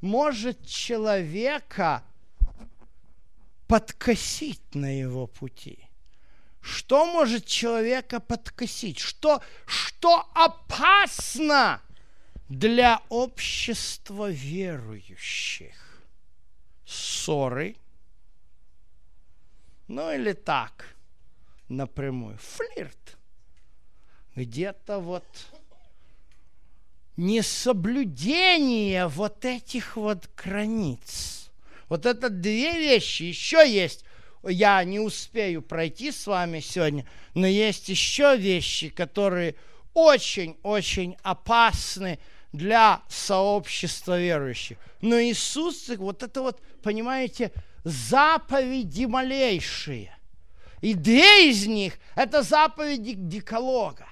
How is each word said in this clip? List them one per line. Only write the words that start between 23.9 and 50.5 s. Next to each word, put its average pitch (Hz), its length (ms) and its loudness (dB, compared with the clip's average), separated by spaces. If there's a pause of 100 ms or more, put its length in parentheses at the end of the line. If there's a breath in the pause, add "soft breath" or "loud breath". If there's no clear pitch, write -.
Где-то 165 640 -6
вот 175 240 -8 (1900)
несоблюдение 220 1900 2
вот 190 380 -4
этих 247 520 -6
вот 214 400 -4
границ. 202 1120 -4 (380 soft breath)
Вот 160 180 -2
это 240 240 0
две 214 480 0
вещи. 262 460 2
Ещё 277 380 6
есть, 202 420 4 (400 soft breath)
я 190 400 6
не 190 140 -4
успею 202 640 -4
пройти 165 500 -6
с - 160 -10
вами 175 340 -2
сегодня, 147 440 -2 (300 soft breath)
но 185 120 4
есть 202 440 2
ещё 277 440 6
вещи, 185 540 0
которые 180 680 0 (360 soft breath)
очень-очень 202 1300 4
опасны 196 960 2 (340 soft breath)
для 208 560 8
сообщества 190 1120 0
верующих. 156 600 0 (240 soft breath)
Но 233 180 6
Иисус, 269 680 -2
вот 196 320 -6
это 254 180 -8
вот, 262 220 -4 (200 soft breath)
понимаете, 226 720 -2 (320 loud breath)
заповеди 254 1200 2
малейшие. 233 1120 -2 (640 soft breath)